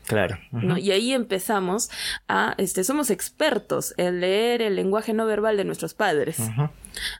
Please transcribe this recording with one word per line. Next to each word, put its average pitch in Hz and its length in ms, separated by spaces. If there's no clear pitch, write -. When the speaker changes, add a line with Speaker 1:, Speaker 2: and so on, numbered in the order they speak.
Speaker 1:
Claro. 95 320
Speaker 2:
¿No? 151 240
Speaker 1:
Ujú. - 60
Speaker 2:
Y 196 100
ahí 233 200
empezamos 202 800
a, 214 280
este, 185 260
somos 269 280
expertos - 880
en 180 220
leer 220 420
el 208 120
lenguaje 196 380
no 220 140
verbal 214 320
de 196 80
nuestros 165 260
padres. 165 460
Speaker 1:
Ujú. 117 320